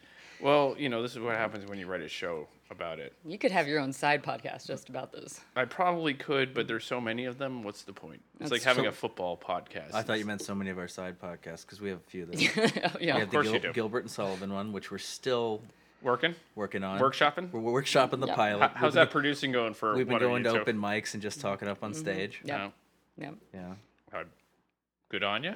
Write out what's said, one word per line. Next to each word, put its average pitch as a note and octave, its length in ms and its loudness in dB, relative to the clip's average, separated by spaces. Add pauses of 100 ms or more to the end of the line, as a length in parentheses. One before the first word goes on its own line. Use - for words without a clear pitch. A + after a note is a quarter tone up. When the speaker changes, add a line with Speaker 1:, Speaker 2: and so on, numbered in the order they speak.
(400)
Speaker 1:
Well, C#3 380 6
you C#3+ 100 0
know, A#2 140 0
this B2 100 -4
is B2+ 60 -10
what A2+ 180 -2
happens G#2+ 300 -2
when G2+ 120 -8
you F2+ 80 -8
write F2+ 140 -4
a D2+ 80 -8
show E2 380 -6 (240)
about E2+ 280 -8
it. C#2 140 -10 (140)
Speaker 2:
You E3+ 100 -8
could B3+ 140 2
have E3+ 180 2
your D3+ 120 2
own C3+ 120 -2
side D3 300 2
podcast - 440 -6
just - 220 -8
about C3 240 -10
this. - 280 -14 (160)
Speaker 1:
I B2+ 100 4
probably E3+ 480 2
could, C3 400 0
but A#2 120 0
there's A2+ 180 -2
so B2 160 -2
many A#2 260 -2
of B2 100 -8
them. C3 260 -6
What's G2+ 200 -8
the G2+ 100 -16
point? - 300 -16 (120)
It's - 140 -8
Speaker 2:
That's - 40 2
Speaker 1:
like A#2+ 100 2
having B2+ 220 6
Speaker 3:
So G#2+ 60 4
Speaker 1:
a - 20 -6
football F2+ 440 -4
podcast. E2+ 560 -6
Speaker 3:
I A2 100 0
thought A2 160 0
you G#2+ 60 -2
meant G#2 160 -2
so G2+ 140 -6
many G2 160 -2
of F#2 80 -4
our F2+ 100 -6
side F#2 320 -8
podcasts, F2 460 -12
'cause - 140 -16
we G2+ 100 -4
have F2+ 80 -6
a - 120 -20
few F#2 120 -8
of E2 80 -8
them. - 100 -2
Speaker 2:
<laughs> - 340 4
Yeah. - 240 0
Speaker 3:
We E3+ 100 -2
have B2+ 160 4
Speaker 1:
Of F#2+ 60 -6
course C#3+ 180 4
Speaker 3:
the A2 60 2
Speaker 1:
you - 40 4
Speaker 3:
Gil-, E2+ 120 -2
Speaker 1:
do. - 40 -4
Speaker 3:
Gilbert A2+ 300 0
and A2 60 -10
Sullivan F#2+ 420 -4
one, G2+ 200 -4
which F#2+ 180 -6
we're G2 80 -8
still A#2 640 0 (400)
Speaker 1:
Working? C3 340 2 (200)
Speaker 3:
working G2+ 300 -4
on. F#2+ 160 -2
Speaker 1:
Workshopping? D3 520 2
Speaker 3:
We're, A2+ 80 -4
we're A#2+ 220 2
workshopping C3+ 380 4
the - 80 0
Speaker 2:
Yeah. - 80 0
Speaker 3:
pilot. G#2 260 6
Speaker 1:
How, - 60 6
how's - 160 -2
Speaker 3:
We've D3+ 100 6
Speaker 1:
that E3 120 10
Speaker 3:
been, - 60 -4
Speaker 1:
producing C#3+ 400 0
going A2+ 220 2
for A2 220 0
Speaker 3:
we've B2+ 100 2
been A#2+ 80 0
Speaker 1:
one A2+ 80 4
of B2+ 60 6
Speaker 3:
going A#2+ 160 2
Speaker 1:
you A#2 60 4
Speaker 3:
to A2+ 40 4
Speaker 1:
two? G#2+ 80 4
Speaker 3:
open A2 160 0
mics G#2 340 -2
and G#2 100 -6
just G#2 200 -6
talking G2+ 260 -2
up G2+ 140 -4
on G#2+ 80 -6
Speaker 2:
Mm-hmm. G2 100 -6
Speaker 3:
stage. G2+ 440 -4
Speaker 2:
Yep. C#3+ 160 -4
Speaker 1:
Oh. G2 120 -6 (460)
Speaker 2:
Yep. - 160 -10 (180)
Speaker 3:
Yeah. F#2 220 -10 (400)
Speaker 1:
Uh, E2+ 80 -4 (880)
good F#2+ 140 -2
on G#2 200 0
ya. G3 120 -4